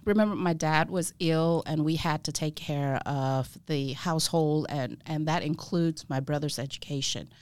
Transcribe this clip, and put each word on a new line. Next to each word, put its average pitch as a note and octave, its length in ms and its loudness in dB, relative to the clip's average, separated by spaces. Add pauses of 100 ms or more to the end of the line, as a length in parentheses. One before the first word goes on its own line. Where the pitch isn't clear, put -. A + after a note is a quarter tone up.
remember G#3 300 4
my F3 180 2
dad D#3+ 360 2
was F3+ 300 -2
ill E3 460 2
and D#3 200 0
we D#3+ 100 2
had D#3 300 0
to D#3+ 60 -2
take D#3 240 -2
care C#3+ 500 -2
of C3+ 440 0 (180)
the C#3 260 0
household, D#3 760 0
and, C3+ 360 -4
and D#3 220 -2
that D#3+ 160 2
includes E3 680 0
my C3+ 100 0
brother's D3 400 -2
education. - 680 -6 (120)